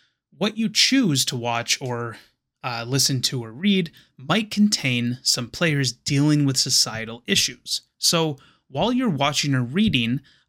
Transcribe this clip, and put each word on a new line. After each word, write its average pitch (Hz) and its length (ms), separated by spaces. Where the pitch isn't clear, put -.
what 208 260
you 220 140
choose 160 560
to 135 100
watch 117 460
or, 120 340
uh, 117 260
listen 131 340
to 123 220
or 110 80
read 185 380
might 185 340
contain 123 720
some 120 280
players 143 420
dealing 147 540
with 135 100
societal 117 680
issues. - 560
So 160 400
while 175 240
you're 254 160
watching 143 460
or 127 80
reading 135 580